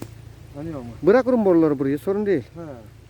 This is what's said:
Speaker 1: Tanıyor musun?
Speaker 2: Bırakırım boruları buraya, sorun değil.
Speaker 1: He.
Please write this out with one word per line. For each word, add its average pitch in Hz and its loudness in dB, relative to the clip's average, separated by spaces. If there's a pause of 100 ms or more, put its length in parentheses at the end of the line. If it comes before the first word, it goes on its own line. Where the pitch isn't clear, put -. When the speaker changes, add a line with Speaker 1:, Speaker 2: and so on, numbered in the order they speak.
(560)
Speaker 1:
Tanıyor 151 -12
musun? 120 -14 (100)
Speaker 2:
Bırakırım 233 4
boruları 160 4
buraya, 139 -2
sorun 196 -4
değil. 180 0
Speaker 1:
He. 160 -18 (480)